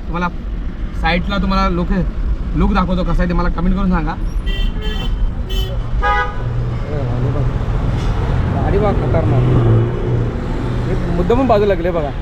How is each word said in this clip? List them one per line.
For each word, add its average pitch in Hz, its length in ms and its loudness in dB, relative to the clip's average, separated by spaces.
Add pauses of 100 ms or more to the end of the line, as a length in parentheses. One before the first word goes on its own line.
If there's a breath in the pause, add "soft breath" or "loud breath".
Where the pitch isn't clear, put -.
तुम्हाला 175 220 -2 (720)
साईडला 180 360 0
तुम्हाला 190 320 2
लोक, 170 180 0 (680)
लुक 196 180 2
दाखवतो 185 300 2
कसा 170 180 2
आहे 180 80 2
ते, 175 40 0
मला 175 160 2
कमेंट 185 260 2
करून 190 160 2
सांगा. 170 220 0 (4000)
गाडी - 220 2
बघा 202 140 2
खतरनाक, - 520 2 (1500)
एक - 240 -2
मुद्दामून 240 320 2
बाजू 208 180 4
लागले 180 260 0
बघा 156 180 -2 (120)